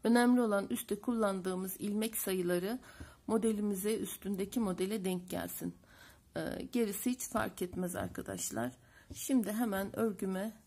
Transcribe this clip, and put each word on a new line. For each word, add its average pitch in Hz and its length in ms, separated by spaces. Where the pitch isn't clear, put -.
Önemli 240 380
olan 202 260
üstte 208 340
kullandığımız 190 760
ilmek 202 380
sayıları 185 600
modelimize, 208 720
üstündeki 196 600
modele 190 460
denk 180 240
gelsin. 175 460
Ee, 165 340
gerisi 226 380
hiç 247 180
fark - 340
etmez 180 340
arkadaşlar. - 760
Şimdi 214 400
hemen 202 460
örgüme 202 540